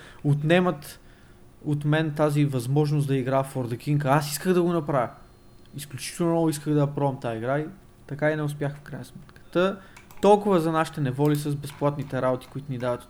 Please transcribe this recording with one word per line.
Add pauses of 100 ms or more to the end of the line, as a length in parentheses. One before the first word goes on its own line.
(240)
Отнемат (640)
от
мен
тази
възможност
да
играя
For
the
King.
Аз
исках
да
го
направя. (680)
Изключително
много
исках
да
я
пробвам
тая
игра
и (420)
така
и
не
успях
в
крайна
сметка. (120)
Та, (440)
толкова
за
нашите
неволи
с
безплатните
работи,
които
ни
дават
от